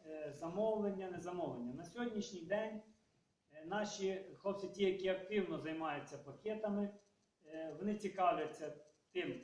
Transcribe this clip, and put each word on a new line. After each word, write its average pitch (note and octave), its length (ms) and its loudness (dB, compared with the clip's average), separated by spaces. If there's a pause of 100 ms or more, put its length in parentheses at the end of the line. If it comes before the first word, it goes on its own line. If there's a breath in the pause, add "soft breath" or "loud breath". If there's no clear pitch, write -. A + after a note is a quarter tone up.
е, D3+ 280 -6
замовлення, F#3+ 760 0
незамовлення. D#3+ 640 -4
На E3 120 -8
сьогоднішній G#3+ 560 -2
день, G#3+ 400 2 (680)
е, D#3 140 -12
наші F#3+ 600 2 (100)
хлопці, G3 320 0
ті, G3+ 160 0
які F#3 240 6
активно F#3 520 2
займаються D3 580 -2
пакетами, G3+ 720 0 (560)
е, D#3 340 -6
вони G#3 160 0
цікавляться E3+ 800 2 (360)
тим, C#3 320 -2